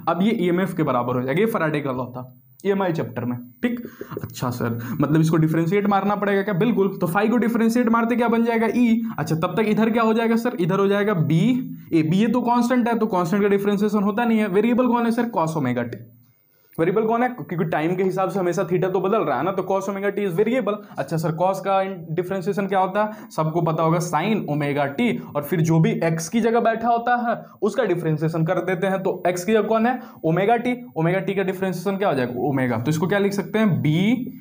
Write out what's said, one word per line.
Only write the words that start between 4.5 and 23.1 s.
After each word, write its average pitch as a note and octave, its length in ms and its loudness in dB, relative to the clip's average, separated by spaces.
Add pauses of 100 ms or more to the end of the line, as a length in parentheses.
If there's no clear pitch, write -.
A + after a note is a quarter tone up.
सर, A#2 280 -4 (220)
मतलब D3 200 4
इसको D#3+ 160 4
डिफरेंशिएट E3 500 2
मारना G3+ 300 0
पड़ेगा G3+ 260 0
क्या? G3+ 120 -4
बिल्कुल। G3 460 0
तो F3 60 -2
phi G#3 240 2
को B3+ 60 2
डिफरेंशिएट A3+ 520 2
मारते A3+ 280 2
क्या A#3 120 2
बन A#3 160 2
जाएगा? A3+ 320 2
ई। A#3 260 4 (160)
अच्छा, D#3 180 0
तब E3 200 -2
तक G#3+ 120 2
इधर A3 220 4
क्या A#3 120 2
हो A3+ 120 4
जाएगा A3+ 220 2
सर? A#3+ 240 -2
इधर F3+ 180 2
हो G3 100 4
जाएगा G3+ 260 2
बी D#3+ 280 2 (500)
ए। D#3+ 100 4
बी F#3 220 2
ए A#3+ 40 4
तो B3 120 2
कांस्टेंट A#3+ 480 2
है, A3+ 100 0
तो G#3+ 80 0
कांस्टेंट F#3 360 0
का G#3 60 4
डिफरेंशिएशन G3+ 540 2
होता G#3 220 0
नहीं A3+ 140 2
है। G#3+ 100 2
वेरिएबल A3+ 380 2
कौन A#3 180 2
है A#3 60 2
सर? A#3 280 -2
cos D#3+ 180 0
omega B2 280 0
t। A#2 120 -8 (840)
वेरिएबल F3+ 240 0
कौन A#3 200 0
है? B3+ 60 2
क्योंकि F3 360 -6
टाइम D#3+ 320 -2
के F#3 60 0
हिसाब F#3 280 0
से F#3 80 -4
हमेशा F3 300 0
theta F3+ 240 0
तो F#3+ 80 0
बदल G3 220 0
रहा A#2 160 -2
है C#3 60 0
ना, F#3 80 0
तो F#3+ 100 -4
cos F#3+ 260 -2
omega G3 240 -4
t G3+ 140 -4
is F3 100 -4
variable। G#3+ 400 0 (220)
अच्छा D#3+ 180 -4
सर, D#3+ 200 0
cos F#3 240 0
का F#3+ 220 0 (320)
डिफरेंशिएशन F#3+ 520 -4
क्या F#3+ 120 0
होता F#3+ 260 0
है? - 260 -10